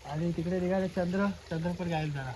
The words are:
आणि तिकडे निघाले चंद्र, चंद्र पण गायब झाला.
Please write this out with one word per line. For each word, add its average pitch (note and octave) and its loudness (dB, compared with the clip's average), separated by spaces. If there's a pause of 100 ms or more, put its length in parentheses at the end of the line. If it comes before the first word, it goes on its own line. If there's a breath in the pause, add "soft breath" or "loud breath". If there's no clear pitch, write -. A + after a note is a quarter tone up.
आणि D#3+ 0
तिकडे F3 0
निघाले F#3 2
चंद्र, F#3 2 (240)
चंद्र E3 0
पण F3 -2
गायब D#3 0
झाला. C3+ -4